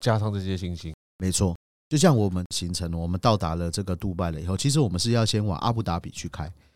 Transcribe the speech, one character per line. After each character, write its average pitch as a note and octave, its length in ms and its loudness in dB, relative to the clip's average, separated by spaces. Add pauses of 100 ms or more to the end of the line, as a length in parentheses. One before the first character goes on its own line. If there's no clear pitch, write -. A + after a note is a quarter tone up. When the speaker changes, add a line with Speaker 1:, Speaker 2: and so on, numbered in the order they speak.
Speaker 1:
加 A2 180 2
上 G#2+ 140 -2
这 G2+ 80 -2
些 F#2+ 160 -2
星 F2 180 -4
星？ E2 180 -10 (260)
Speaker 2:
没 F#2 120 0
错， F2 240 2 (340)
就 D#3 80 0
像 D3+ 200 8
我 G#2 120 4
们 F2+ 240 -2
行 F2+ 220 -4
程， E2+ 200 -4
我 E2 120 -2
们 F2+ 140 -2
到 A2+ 160 6
达 E2 180 -2
了 E2+ 160 -2
这 F#2+ 140 -4
个 F#2 100 -2
杜 F#2 180 -4
拜 E2+ 200 -2
了 D2 80 -8
以 F2 60 -8
后， F#2 100 -2
其 C#3 120 0
实 D3 120 2
我 B2 80 4
们 F2 100 -2
是 A#2 140 0
要 A#2 120 4
先 G#2+ 200 0
往 F#2+ 140 0
阿 A#2+ 140 0
布 A2+ 80 0
达 F2 200 -2
比 - 100 -12
去 - 180 -10
开。 D#2 240 -8 (240)